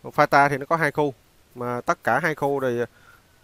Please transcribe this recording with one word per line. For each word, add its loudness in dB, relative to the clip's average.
Fata 4
thì -2
nó -10
có 0
hai 0
khu, -2
mà -6
tất -4
cả 2
hai -2
khu -4
thì, -2